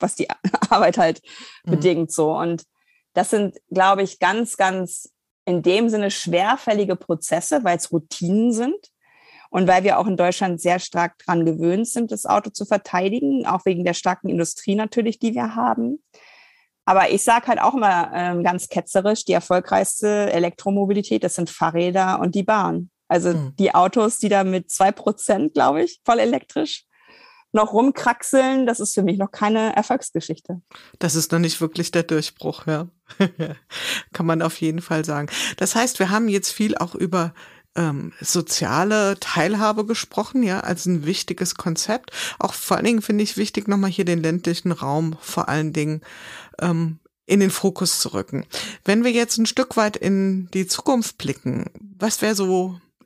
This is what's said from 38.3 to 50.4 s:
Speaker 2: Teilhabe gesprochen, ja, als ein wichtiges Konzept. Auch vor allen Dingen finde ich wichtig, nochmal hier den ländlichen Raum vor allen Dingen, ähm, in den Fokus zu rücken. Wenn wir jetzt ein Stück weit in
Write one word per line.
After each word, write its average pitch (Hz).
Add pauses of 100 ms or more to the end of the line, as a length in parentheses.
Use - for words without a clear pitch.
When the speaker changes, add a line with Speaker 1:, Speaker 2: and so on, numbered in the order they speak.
Speaker 2:
Teilhabe 214
gesprochen, -
ja, 190
als 180
ein 165
wichtiges 185
Konzept. - (260)
Auch -
vor -
allen -
Dingen 226
finde 208
ich -
wichtig, 208
nochmal 196
hier 185
den 170
ländlichen 170
Raum 156
vor -
allen 156
Dingen, 156 (580)
ähm, 165 (260)
in 202
den 190
Fokus -
zu -
rücken. 113 (380)
Wenn 214
wir 247
jetzt 233
ein 226
Stück -
weit 214
in 190